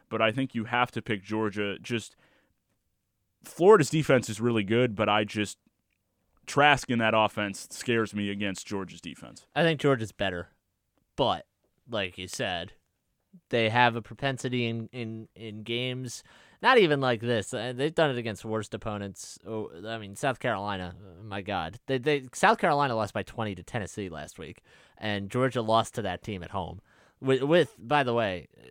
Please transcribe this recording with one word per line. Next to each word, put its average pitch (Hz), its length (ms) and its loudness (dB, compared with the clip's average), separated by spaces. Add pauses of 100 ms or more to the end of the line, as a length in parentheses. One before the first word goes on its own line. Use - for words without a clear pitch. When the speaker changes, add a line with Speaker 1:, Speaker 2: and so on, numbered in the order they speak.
Speaker 1:
but 110 120 -2
I 110 120 8
think 135 200 0
you 113 120 -4
have 123 260 2
to 113 100 -6
pick 101 220 -4
Georgia. 104 580 -2
Just - 360 -6 (1300)
Florida's 196 440 8
defense 139 400 4
is 104 120 -6
really 113 240 2
good, 113 320 2
but 107 100 2
I 107 160 4
just, 104 340 -4 (880)
Trask 143 440 4
in 117 100 0
that 110 160 2
offense 104 560 0
scares 113 420 -2
me 104 160 -4
against 101 380 -6
Georgia's 95 320 -8
defense. - 460 -16 (100)
Speaker 2:
I 147 80 0
think 165 160 2
Georgia's 127 320 0
better, 90 380 -4 (680)
but 104 300 0 (440)
like 101 280 -4
you 92 100 -10
said, 92 460 -6 (760)
they 113 200 2
have 120 260 4
a 117 60 -6
propensity 127 640 -4
in, 113 240 -6
in, 113 460 -12
in 110 260 -14
games, 127 580 -6 (400)
not 247 160 6
even 147 220 6
like 123 220 2
this. 117 320 -2
Uh, 120 200 -6
they've 143 220 -2
done 160 140 4
it 123 80 -2
against 113 260 -6
worst 110 300 -4
opponents. 101 760 -10
Oh, 110 220 -6 (180)
I 113 100 -8
mean, 101 200 -14
South 131 220 -2
Carolina, 98 600 -4
uh, 95 240 -20
my 101 180 -8
God. 92 460 -6
They, 135 100 0
they, 139 260 0 (100)
South 214 240 4
Carolina 143 400 2
lost 104 160 -2
by 101 100 -4
twenty 107 320 -6
to 87 80 -14
Tennessee 98 460 -8
last 78 280 -12
week, - 260 -16 (340)
and 101 320 -6
Georgia 123 320 0
lost 113 340 2
to 117 60 -6
that 90 220 -6
team 95 200 -10
at - 80 -14
home. 87 300 -8 (400)
With, 131 220 2
with, 151 360 4
by 139 240 0
the 120 100 0
way, 98 360 -2 (220)